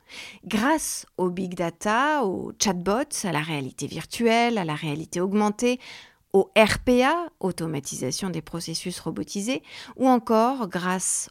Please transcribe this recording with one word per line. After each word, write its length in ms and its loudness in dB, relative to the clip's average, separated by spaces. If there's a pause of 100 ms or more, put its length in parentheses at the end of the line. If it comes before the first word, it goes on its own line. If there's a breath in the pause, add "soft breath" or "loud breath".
(440 loud breath)
Grâce 600 0 (100)
au 140 0
big 240 -4
data, 680 0
aux 260 -4 (100)
chatbots, 640 0
à 80 -2
la 100 0
réalité 460 -6
virtuelle, 720 0
à 60 -2
la 100 -4
réalité 460 -4
augmentée, 580 2 (560 loud breath)
au 240 6
R 260 6
P 180 6
A, 280 0 (100)
automatisation 880 -4
des 140 -4
processus 580 -8
robotisés, 640 -4 (340 loud breath)
ou 100 2
encore 640 4
grâce 640 -2